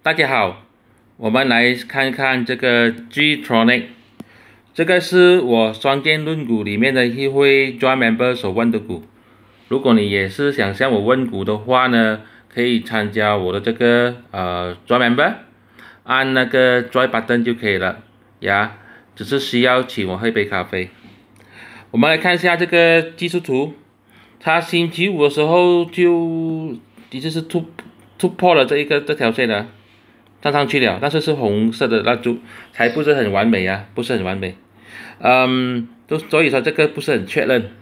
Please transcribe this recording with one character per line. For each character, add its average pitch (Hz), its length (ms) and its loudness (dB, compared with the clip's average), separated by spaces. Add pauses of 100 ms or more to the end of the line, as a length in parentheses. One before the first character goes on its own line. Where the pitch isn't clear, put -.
大 160 100 0
家 160 160 0
好， 104 380 -2 (520)
我 113 120 -4
们 131 180 2
来 120 280 2
看 135 360 -4
看 131 320 -2
这 127 120 -4
个 120 340 2
G 147 540 -2
Tronic， 117 400 2 (880)
这 165 100 -2
个 180 160 4
是 180 400 6
我 113 320 2
双 139 300 -2
电 156 240 -2
论 156 220 -6
股 110 160 -2
里 104 140 -4
面 131 140 2
的 127 140 2
一 131 220 -4
位 135 500 2
joint 131 220 2
member 123 340 2
所 107 160 -6
问 113 220 0
的 110 80 -2
股。 87 240 -10 (640)
如 131 120 -2
果 131 140 2
你 104 160 2
也 98 180 0
是 143 240 -2
想 101 220 -2
向 131 180 0
我 107 80 0
问 123 280 0
股 98 160 -6
的 104 160 -2
话 127 260 2
呢， 110 360 0 (300)
可 120 120 -4
以 120 160 0
参 107 320 -6
加 104 260 0
我 92 160 -2
的 98 80 -4
这 117 100 -2
个， 120 440 0 (160)
呃， 90 440 -6 (120)
joint 120 260 2
member， 160 200 2 (720)
按 131 280 0
那 131 120 2
个 123 440 2
join 127 200 0
button 117 340 -2
就 117 100 -2
可 117 160 -4
以 98 80 0
了 92 220 -4 (400)
呀， 101 380 -2 (380)
只 104 80 -12
是 135 160 -2
需 123 220 -2
要 127 220 2
请 104 240 -6
我 92 100 -6
喝 113 100 -4
一 113 40 0
杯 104 140 -2
咖 95 180 -4
啡。 92 260 -8 (1040)
我 - 80 0
们 151 100 4
来 160 80 2
看 175 160 0
一 170 60 0
下 175 180 0
这 175 80 0
个 170 340 4 (160)
技 170 120 -6
术 175 120 -4
图， 143 360 -4 (640)
它 160 200 2
星 170 300 -2
期 170 180 -2
五 165 160 0
的 143 60 4
时 143 100 -2
候 175 460 4
就， 165 920 -2 (360)
已 131 80 -10
经 156 100 -6
是 160 140 -6
突-， 165 260 -6 (480)
突 180 120 -2
破 180 260 4
了 135 100 6
这 143 120 0
一 147 80 -2
个， 147 160 0
这 147 120 -6
条 120 160 0
线 120 200 0
了， 107 180 -2 (760)
站 147 100 0
上 143 140 4
去 135 140 0
了， 101 220 2
但 147 100 0
是 160 80 0
是 151 140 -2
红 110 400 0
色 135 120 -2
的 110 160 2
蜡 117 140 0
烛， 120 240 -4 (320)
还 120 160 0
不 117 160 -2
是 147 100 4
很 120 160 2
完 98 160 0
美 95 220 2
啊， 104 260 -4
不 - 80 -6
是 123 120 -4
很 98 100 -2
完 95 140 -4
美。 95 180 -8 (640)
嗯， 127 680 0 (180)
都， 156 100 -4
所 156 240 0
以 147 80 2
说 127 120 0
这 151 100 -2
个 151 160 2
不 147 140 -8
是 156 100 -4
很 98 160 -2
确 - 180 -2
认。 117 260 0 (100)